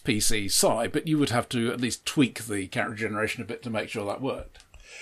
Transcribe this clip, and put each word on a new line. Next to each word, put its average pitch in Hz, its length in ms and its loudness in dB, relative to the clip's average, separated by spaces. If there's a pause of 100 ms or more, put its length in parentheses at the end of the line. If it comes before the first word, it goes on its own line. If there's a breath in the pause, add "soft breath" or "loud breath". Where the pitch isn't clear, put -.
P 107 160 2
C 104 260 2
psi, 113 420 4
but 151 180 -2
you 156 100 2
would 143 140 4
have 120 200 0
to 120 220 0
at 123 80 -4
least 120 240 -2
tweak 120 400 2
the 101 220 -2
character 107 300 -2
generation 107 460 -2
a 101 40 -12
bit 117 160 -8
to 120 80 -8
make 107 180 -2
sure 107 180 -6
that 101 140 -4
worked. 107 380 -6 (440 loud breath)